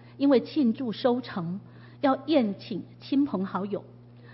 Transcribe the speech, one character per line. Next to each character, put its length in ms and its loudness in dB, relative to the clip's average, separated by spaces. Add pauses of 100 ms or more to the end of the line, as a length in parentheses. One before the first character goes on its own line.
(160)
因 120 2
为 120 8
庆 320 2
祝 180 -6
收 300 0
成， 400 -8 (400)
要 260 2
宴 320 2
请 240 -10 (180)
亲 240 0
朋 220 -2
好 180 -6
友， 200 -8 (500)